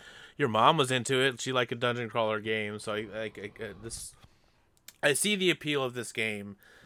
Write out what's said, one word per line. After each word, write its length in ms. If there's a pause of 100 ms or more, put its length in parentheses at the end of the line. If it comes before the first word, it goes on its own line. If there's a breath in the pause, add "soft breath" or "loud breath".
(380 loud breath)
your 120
mom 280
was 140
into 300
it. 200
She 120
liked 180
a 40
dungeon 340
crawler 320
game, 380
so 140
I, 40 (180)
I, 220
I, 140 (120)
I, 180
this, 320 (880 soft breath)
I 120
see 220
the 140
appeal 340
of 100
this 180
game. 460 (280 loud breath)